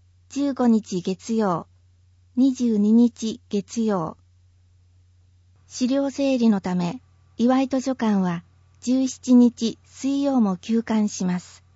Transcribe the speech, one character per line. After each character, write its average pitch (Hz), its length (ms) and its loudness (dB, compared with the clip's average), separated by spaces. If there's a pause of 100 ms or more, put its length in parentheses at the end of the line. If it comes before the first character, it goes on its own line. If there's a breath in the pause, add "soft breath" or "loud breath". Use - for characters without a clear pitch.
(300)
十 277 240 -4
五 247 140 0
日 214 340 0
月 196 340 -6
曜、 196 320 -2 (680)
二 262 180 2
十 240 240 -2
二 208 160 2
日 233 560 2
月 208 340 -6
曜。 190 340 -4 (1500)
資 - 200 -4
料 277 220 0
整 269 280 0
理 233 120 2
の 196 120 2
た 180 140 -4
め、 175 260 -4 (360)
岩 254 240 2
井 269 60 -2
図 262 140 -4
書 262 140 -4
館 214 260 0
は 175 220 -4 (380)
十 262 260 0
七 - 280 0
日 240 500 4
水 277 360 -4
曜 269 200 2
も 190 160 0
休 226 260 -2
館 214 240 0
し - 180 -6
ま 180 140 -2
す。 - 240 -20 (120)